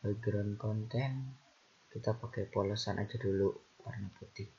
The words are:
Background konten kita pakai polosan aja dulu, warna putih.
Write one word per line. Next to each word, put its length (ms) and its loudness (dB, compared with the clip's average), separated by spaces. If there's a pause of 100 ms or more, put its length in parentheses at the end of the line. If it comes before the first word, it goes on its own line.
Background 560 2
konten 720 0 (540)
kita 260 0
pakai 320 -4
polosan 540 0
aja 160 -2
dulu, 340 4 (300)
warna 340 -6
putih. 320 -10 (120)